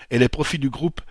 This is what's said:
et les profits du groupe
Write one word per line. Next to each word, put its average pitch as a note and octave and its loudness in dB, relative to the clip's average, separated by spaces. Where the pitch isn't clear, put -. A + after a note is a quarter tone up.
et A#2+ 2
les B2 6
profits - -2
du C3+ 0
groupe D#3 -4